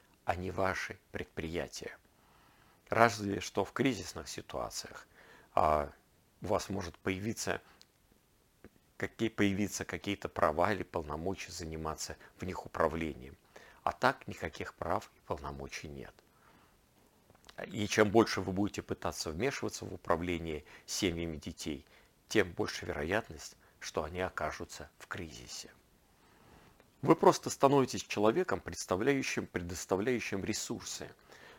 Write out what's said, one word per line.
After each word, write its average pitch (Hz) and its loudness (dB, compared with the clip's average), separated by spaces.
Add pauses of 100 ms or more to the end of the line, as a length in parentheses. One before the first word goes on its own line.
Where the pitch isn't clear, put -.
(260)
а 87 0
не 90 -4
ваши 92 -2 (120)
предприятия. - -6 (920)
Разве 104 4
что - -2
в - -14
кризисных 95 -2
ситуациях, - -8 (480)
а, 76 4 (500)
у - -10
вас 95 0
может 95 -6
появиться, 95 -2 (1300)
какие, 110 -2
появиться 98 2
какие-то - -6
права 85 4
или 98 -2
полномочия 82 -4
заниматься 80 -6 (220)
в - -8
них 90 -8
управлением. 78 0 (480)
А 82 2
так - 0
никаких 90 -8
прав 87 -4
и - -20
полномочий 71 -8
нет. 69 -12 (1600)
И 104 -2
чем 107 6
больше 104 8
вы 95 -2
будете 98 0
пытаться - -6
вмешиваться 107 -4
в 104 -8
управление 82 0 (200)
семьями 85 -2
детей, - -8 (420)
тем 95 4
больше - -4
вероятность, 82 -2 (240)
что - -4
они 87 -6
окажутся 85 -6 (100)
в - -20
кризисе. - -12 (1300)
Вы 151 8
просто 170 6
становитесь 135 4
человеком, 110 4
представляющим, 107 0
предоставляющим 95 -2
ресурсы, - -6 (500)